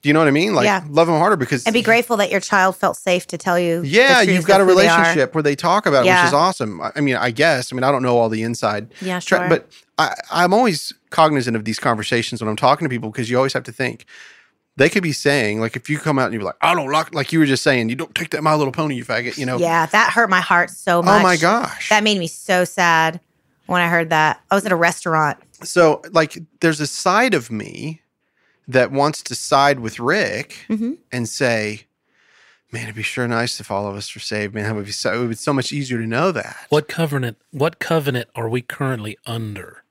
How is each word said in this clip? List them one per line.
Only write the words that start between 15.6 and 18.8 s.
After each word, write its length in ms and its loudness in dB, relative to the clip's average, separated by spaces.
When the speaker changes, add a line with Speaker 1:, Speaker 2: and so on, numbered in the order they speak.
Speaker 1:
if 140 -12
you 100 -4
come 180 -2
out 80 2
and 80 -4
you're 100 -6
like, 180 -6
"I 120 2
don't 160 -4
like," 240 -2
like 200 -4
you 60 2
were 60 6
just 180 0
saying, 260 2
"You 80 -4
don't 180 -10
take 140 -4
that 120 -4
My 140 2
Little 160 0
Pony, 240 -4